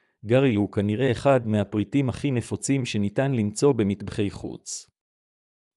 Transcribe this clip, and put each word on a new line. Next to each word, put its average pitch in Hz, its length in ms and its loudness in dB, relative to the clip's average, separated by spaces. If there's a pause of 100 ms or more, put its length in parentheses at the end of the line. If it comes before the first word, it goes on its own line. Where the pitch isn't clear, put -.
(260)
גריל 123 300 4
הוא 101 160 2
כנראה 107 400 0
אחד 127 360 2
מהפריטים 107 640 0
הכי 143 220 -4
נפוצים 123 540 -2
שניתן 113 460 -2
למצוא 120 420 2
במטבחי 101 560 -2
חוץ. - 600 -12 (880)